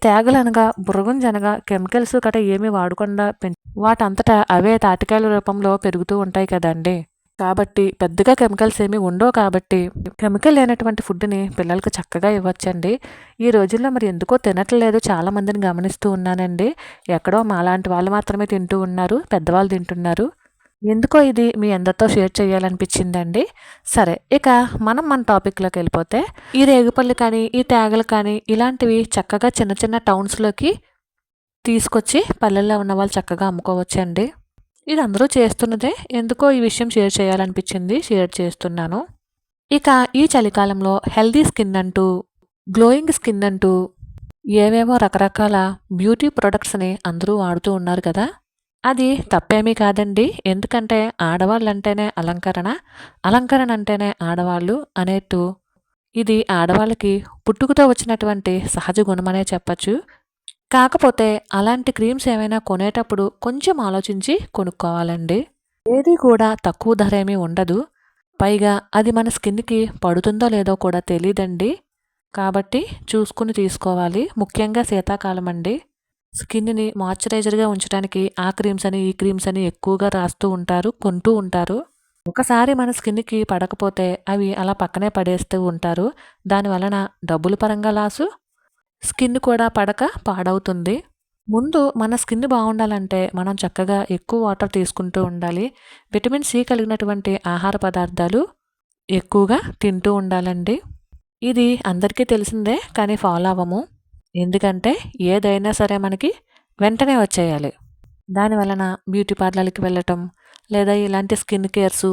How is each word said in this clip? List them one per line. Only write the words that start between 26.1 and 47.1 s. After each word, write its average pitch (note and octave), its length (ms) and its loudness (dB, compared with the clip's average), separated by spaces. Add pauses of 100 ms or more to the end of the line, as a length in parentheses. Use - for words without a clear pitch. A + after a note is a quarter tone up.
ఈ C4 120 8
రేగుపళ్ళు B3 520 4
కానీ, A3+ 200 0 (160)
ఈ B3+ 40 2 (100)
తేగలు A3 400 2
కానీ G#3 220 0 (200)
ఇలాంటివి A#3+ 440 2 (180)
చక్కగా G#3 420 0
చిన్న G3 240 0
చిన్న A3+ 160 0 (100)
టౌన్స్లోకి G3+ 640 0 (920)
తీసుకొచ్చి A#3 580 0 (200)
పల్లెల్లో G#3 420 2
ఉన్న G3 160 -2
వాళ్ళు G3 180 -2
చక్కగా F#3 340 -4
అమ్ముకోవచ్చండి. F3+ 760 -2 (600)
ఇది D#4 200 0
అందరూ G3+ 200 2 (100)
చేస్తున్నదే, A3+ 560 0 (280)
ఎందుకో A#3 260 0 (100)
ఈ B3 100 2
విషయం A#3 300 -2
షేర్ G3+ 220 2
చేయాలనిపించింది, F#3+ 800 -2 (120)
షేర్ F#3 300 2
చేస్తున్నాను. F3 640 -4 (680)
ఇక C#4+ 180 2 (320)
ఈ - 20 6 (120)
చలికాలంలో G3 600 2 (220)
హెల్దీ A3+ 340 4
స్కిన్ G3 320 -2
అంటూ, F#3 240 0 (600)
గ్లోయింగ్ A#3+ 520 4
స్కిన్ G#3 320 -2
అంటూ F#3+ 220 2 (920)
ఏవేవో A#3 300 4 (100)
రకరకాల G3+ 500 2 (440)
బ్యూటీ A3+ 280 2 (100)
ప్రొడక్ట్స్ని G3 520 0 (200)